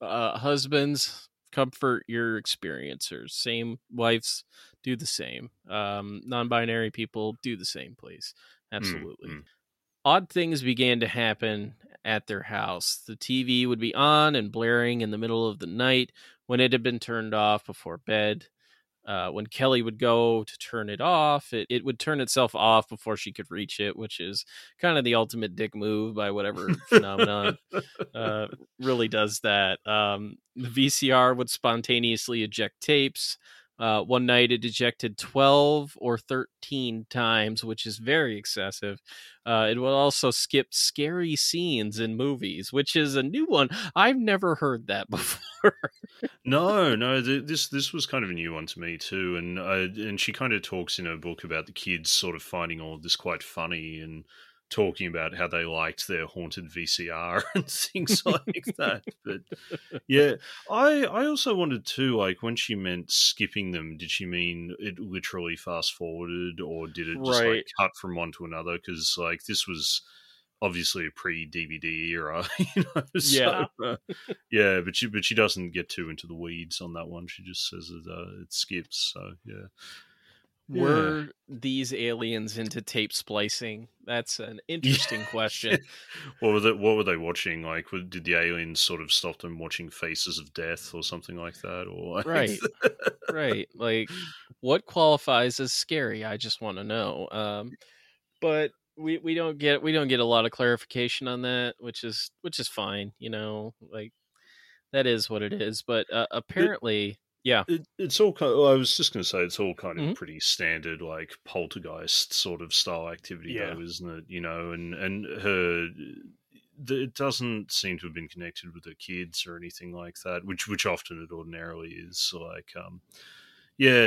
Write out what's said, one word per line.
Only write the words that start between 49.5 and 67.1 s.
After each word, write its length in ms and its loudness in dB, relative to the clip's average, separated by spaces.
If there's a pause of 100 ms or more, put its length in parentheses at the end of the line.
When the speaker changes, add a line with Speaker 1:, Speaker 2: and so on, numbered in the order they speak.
Speaker 2:
uh, 280 0 (100)
and 220 -4
she 120 0
kind 220 -2
of 80 0
talks 380 -4
in 60 -8
her 120 -4
book 260 -8
about 220 -4
the 60 -18
kids 400 -2
sort 240 0
of 80 -12
finding 360 -4
all 160 -10
of 80 -16
this 120 0
quite 280 -4
funny 560 -6
and 260 -12 (440)
talking 380 0
about 280 -4
how 120 -2
they 180 -2
liked 420 -4
their 180 -2
haunted 460 -10
V 140 -8
C 240 -2
R 400 -2
<laughs> 60 -10
and 120 0
things 580 -2
like 460 -2
Speaker 1:
<laughs> 60 -14
Speaker 2:
that. 260 -2 (200)
But 180 -6 (640)
yeah, 280 6 (340)
I, 360 4
I 220 0
also 280 0
wondered 300 0
too, 320 2
like, 260 2
when 120 -2
she 200 -2
meant 360 -4
skipping 600 2
them, 260 -6
did 140 -10
she 140 -4
mean 540 -4
it 200 -8
literally 560 -6
fast 380 -4
forwarded, 680 -6
or 260 -8
did 220 -8
it 140 -6